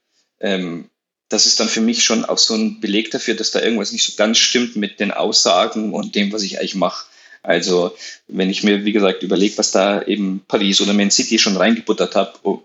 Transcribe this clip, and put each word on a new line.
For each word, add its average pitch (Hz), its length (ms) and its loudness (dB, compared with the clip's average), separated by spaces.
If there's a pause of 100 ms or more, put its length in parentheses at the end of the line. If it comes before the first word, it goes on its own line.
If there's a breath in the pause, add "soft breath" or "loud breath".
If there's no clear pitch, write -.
(400)
Ähm, 90 500 -4 (400)
das 104 180 2
ist - 120 2
dann 110 80 2
für 113 140 0
mich 117 220 2
schon 113 220 2
auch 90 120 -2
so - 160 2
ein 110 260 -2
Beleg 107 300 -2
dafür, 120 240 -4
dass 110 160 -2
da - 120 -2
irgendwas 110 300 0
nicht 113 140 0
so - 120 -4
ganz 110 200 2
stimmt 120 380 0
mit 104 240 -6
den 101 120 -2
Aussagen 107 840 0
und 101 200 -6
dem, 101 180 0
was 107 120 -4
ich 95 160 -8
eigentlich 95 160 -4
mache. 90 300 -2 (440 loud breath)
Also, 90 460 0 (320 loud breath)
wenn 95 240 -2
ich 98 100 -4
mir, 101 240 2
wie 104 60 0
gesagt, 98 320 0
überleg, 95 340 0
was - 140 -2
da 101 320 2
eben 98 440 -2
Paris 98 340 2
oder 101 120 2
Man 101 160 4
City - 300 0
schon 101 180 2
reingebuttert 101 580 0
hab, - 300 -2
o-, 98 200 -2